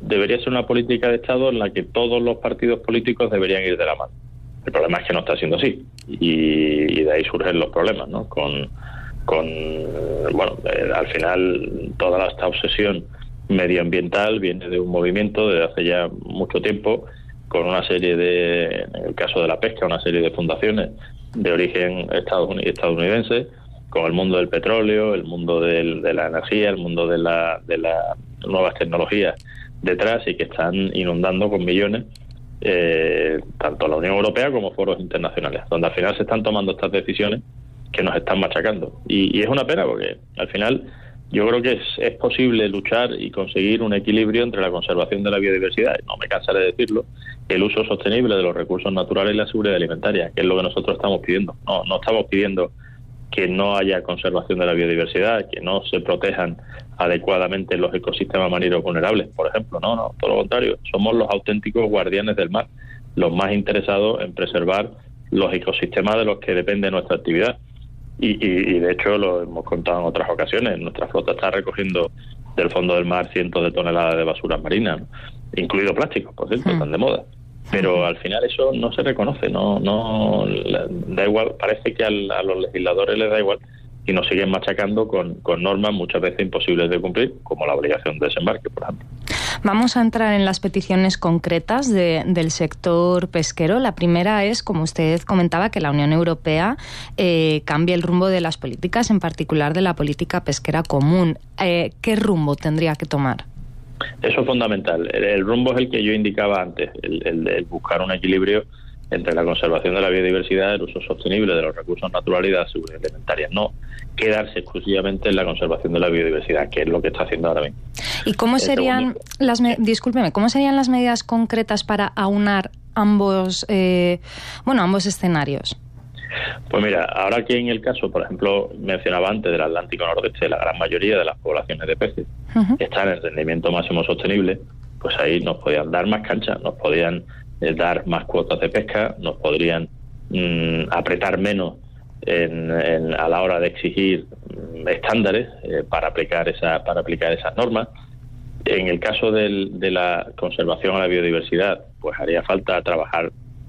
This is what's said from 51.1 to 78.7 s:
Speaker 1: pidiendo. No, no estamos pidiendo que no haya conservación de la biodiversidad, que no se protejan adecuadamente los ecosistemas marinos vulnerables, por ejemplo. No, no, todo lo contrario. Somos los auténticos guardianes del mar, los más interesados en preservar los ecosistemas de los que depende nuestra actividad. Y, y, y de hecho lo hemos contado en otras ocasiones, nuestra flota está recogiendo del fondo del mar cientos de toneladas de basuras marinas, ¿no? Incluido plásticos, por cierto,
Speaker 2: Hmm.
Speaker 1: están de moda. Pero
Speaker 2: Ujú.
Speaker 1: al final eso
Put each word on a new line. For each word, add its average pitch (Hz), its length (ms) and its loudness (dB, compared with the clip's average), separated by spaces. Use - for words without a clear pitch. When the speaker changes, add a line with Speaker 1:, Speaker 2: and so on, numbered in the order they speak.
Speaker 1:
pidiendo. 90 340 0
No, 95 180 0
no 92 120 -2
estamos 107 340 2
pidiendo 98 420 0
que 92 180 0
no 98 280 2
haya 95 260 2
conservación 90 580 -2
de 87 60 2
la 87 60 2
biodiversidad, 85 800 2
que - 100 -8
no 95 300 -2
se 92 100 0
protejan 87 560 -2
adecuadamente 90 800 0
los 90 160 0
ecosistemas 92 580 -2
marinos 90 320 2
vulnerables, 90 520 0
por 80 140 0
ejemplo. 110 320 -4
No, 110 160 0
no, 113 240 -4
todo 101 100 0
lo 104 60 2
contrario. 110 420 0
Somos 107 240 2
los 110 140 2
auténticos 104 640 0
guardianes 98 460 0
del 87 120 2
mar, 101 200 -2
los 85 180 2
más 98 180 0
interesados 101 720 2
en 90 100 -8
preservar 92 600 0
los 92 220 2
ecosistemas 104 640 0
de 113 80 2
los 101 140 0
que - 160 -2
depende 98 360 0
nuestra 90 260 0
actividad. 87 420 0
Y, 117 80 2
y, 92 340 2
y - 20 4
de 90 140 4
hecho 101 260 2
lo 90 240 2
hemos 82 220 -8
contado 87 340 0
en 85 80 0
otras 85 240 0
ocasiones, 92 480 0
nuestra 80 300 -6
flota 87 240 0
está 95 180 -2
recogiendo 92 640 -2
del 85 140 2
fondo 90 240 2
del 87 100 4
mar 87 280 0
cientos 87 320 0
de 82 80 0
toneladas 85 440 2
de 82 60 2
basuras 80 400 -2
marinas, 90 380 0
¿no? - 80 -14
Incluido 92 380 0
plásticos, - 400 -2
por - 140 -6
cierto, 127 200 0
Speaker 2:
Hmm. 180 60 2
Speaker 1:
están 151 180 0
de 82 60 0
moda. 127 260 2
Pero 95 240 2
Speaker 2:
Ujú. 87 100 4
Speaker 1:
al 85 140 0
final 107 260 -2
eso 131 300 2